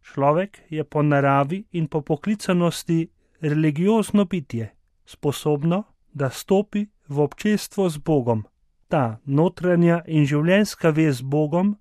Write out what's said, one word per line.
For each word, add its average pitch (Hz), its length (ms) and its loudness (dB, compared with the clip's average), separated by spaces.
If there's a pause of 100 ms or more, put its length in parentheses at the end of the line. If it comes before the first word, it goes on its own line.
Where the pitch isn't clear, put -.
Človek 151 580 -2 (100)
je 156 140 -6
po 147 180 -2
naravi 143 680 2
in 165 160 -4
po 156 140 -4
poklicanosti 170 1040 -2 (340)
religiozno 160 840 0
bitje, 120 440 -6 (360)
sposobno, 151 800 -2 (300)
da 135 160 -2
stopi 202 560 -2 (220)
v 143 120 -4
občestvo 190 720 -2
z 147 80 -6
Bogom. 120 480 0 (420)
Ta 120 380 0
notranja 170 800 2
in 151 180 4
življenjska 165 640 2
vez 151 280 2
z 120 40 -10
Bogom 151 600 0